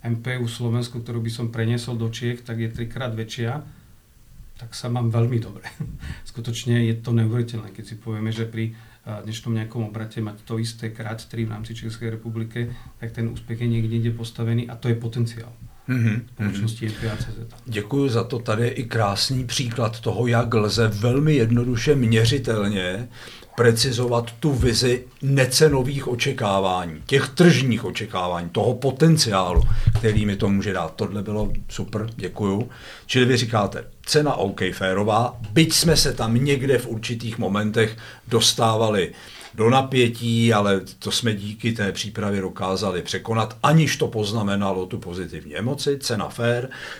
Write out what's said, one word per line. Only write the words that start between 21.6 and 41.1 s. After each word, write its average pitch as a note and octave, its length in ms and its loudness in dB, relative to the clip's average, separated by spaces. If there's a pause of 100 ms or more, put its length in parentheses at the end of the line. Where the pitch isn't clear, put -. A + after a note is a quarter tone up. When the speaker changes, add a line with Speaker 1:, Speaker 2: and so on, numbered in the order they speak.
Speaker 2:
měřitelně A2+ 1120 2 (480)
precizovat A#2+ 760 2
tu D3 220 0
vizi B2 500 2 (180)
necenových C3+ 840 4
očekávání, G2 1000 0
těch C3+ 240 2
tržních C3 560 6
očekávání, F2+ 640 -4
toho A2+ 260 2
potenciálu, A#2+ 880 4 (340)
který G#2+ 280 2
mi G2+ 100 2
to G2 140 0
může G2 240 2
dát. E2 220 -4
Tohle G2+ 280 -4
bylo G#2 300 -2 (160)
super, G#2+ 460 -6
děkuju. G2+ 540 -2 (360)
Čili B2+ 200 4
vy B2 120 4
říkáte, A2+ 460 0 (220)
cena D3 280 2
OK, G2 280 -2 (100)
férová, G#2 680 0 (120)
byť D#3+ 220 4
jsme D#3+ 240 4
se - 160 2
tam A#2 320 2
někde C3+ 320 2
v B2 100 -2
určitých A2+ 500 -6
momentech G#2+ 600 0 (300)
dostávali A2 840 2 (440)
do A#2 120 4
napětí, A#2 840 4
ale G2+ 280 4 (180)
to G2 120 -6